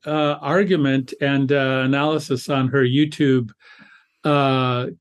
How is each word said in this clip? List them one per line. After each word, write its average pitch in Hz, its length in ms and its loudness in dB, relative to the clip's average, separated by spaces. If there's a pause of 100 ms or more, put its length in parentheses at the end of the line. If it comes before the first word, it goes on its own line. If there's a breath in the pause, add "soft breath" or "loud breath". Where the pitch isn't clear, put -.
uh, 151 340 0
argument 147 800 0
and, 139 320 0
uh, 131 320 0
analysis 143 640 -2
on 131 200 0
her 135 140 2
YouTube, 131 680 0 (760 loud breath)
uh, 131 600 0 (140)